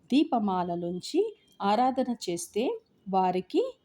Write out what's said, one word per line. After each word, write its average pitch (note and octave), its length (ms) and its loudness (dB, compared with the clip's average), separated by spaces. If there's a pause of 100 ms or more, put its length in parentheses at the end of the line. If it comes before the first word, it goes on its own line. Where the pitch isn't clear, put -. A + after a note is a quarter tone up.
(140)
దీపమాలలుంచి F#3+ 1200 0 (240)
ఆరాధన B3 540 2 (140)
చేస్తే B3 500 -2 (300)
వారికి F#3 760 0